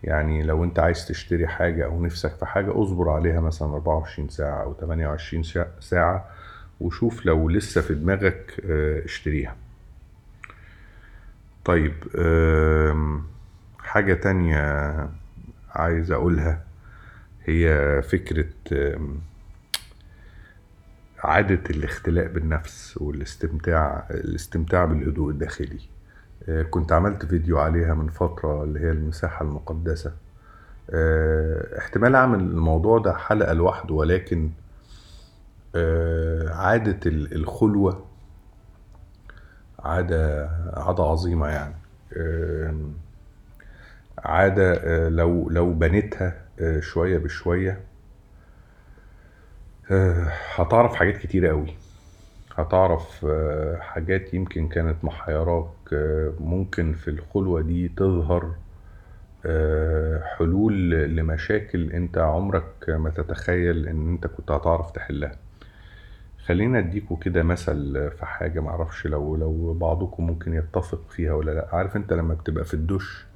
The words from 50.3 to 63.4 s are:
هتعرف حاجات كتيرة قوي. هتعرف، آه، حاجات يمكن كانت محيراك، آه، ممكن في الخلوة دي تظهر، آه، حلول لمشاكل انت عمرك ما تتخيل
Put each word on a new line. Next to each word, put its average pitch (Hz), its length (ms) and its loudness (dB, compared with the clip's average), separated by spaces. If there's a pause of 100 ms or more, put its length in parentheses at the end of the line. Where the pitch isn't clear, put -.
هتعرف 113 400 4
حاجات 98 220 2
كتيرة 85 320 2
قوي. 78 240 -2 (840)
هتعرف، 82 760 2
آه، 78 480 -2
حاجات 90 560 -4
يمكن 87 340 -2
كانت 82 360 0
محيراك، 80 600 -2 (280)
آه، 76 460 0
ممكن 85 540 -2
في 80 140 -8
الخلوة 85 540 -2
دي 85 260 -2
تظهر، 87 640 0 (960)
آه، 78 760 0 (160)
حلول 95 540 2
لمشاكل 80 1000 0
انت 87 260 -4
عمرك 82 720 -2
ما 78 200 0
تتخيل 82 800 -2